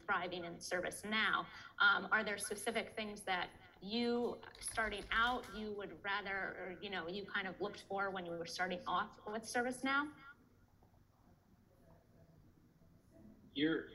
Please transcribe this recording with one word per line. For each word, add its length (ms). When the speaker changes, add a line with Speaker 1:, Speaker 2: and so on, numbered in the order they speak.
Speaker 1:
thriving 400
in 100
ServiceNow. 920
Um, 320
are 120
there 140
specific 580
things 260
that 280
you, 560
starting 520
out, 340
you 180
would 300
rather, 560
or, 200
you 120
know, 160
you 180
kind 220
of 120
looked 300
for 220
when 140
you 80
were 120
starting 400
off 400
with 180
ServiceNow? 640
Speaker 2:
You're, 400